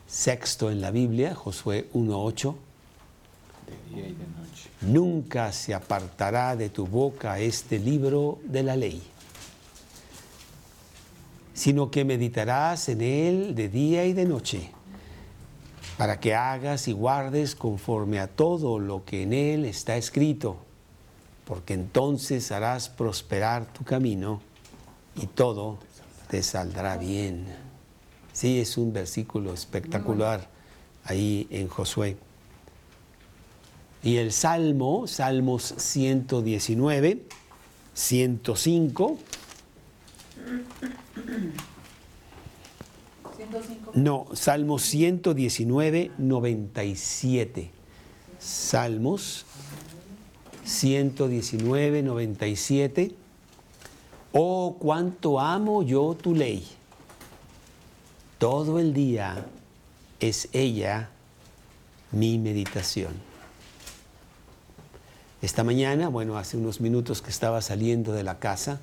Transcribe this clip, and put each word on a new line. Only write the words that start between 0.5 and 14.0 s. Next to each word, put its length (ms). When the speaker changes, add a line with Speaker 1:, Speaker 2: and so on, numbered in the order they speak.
Speaker 1:
en 80
la 100
Biblia, 460
Josué 560
uno 320
ocho. 320
Speaker 2:
De 300
día 140
y 40
de 140
noche. 420
Speaker 1:
"Nunca 720
se 200
apartará 840
de 120
tu 200
boca 500
este 400
libro 640
de 220
la 100
ley, 260
sino 380
que 120
meditarás 840
en 140
él 520
de 140
día 360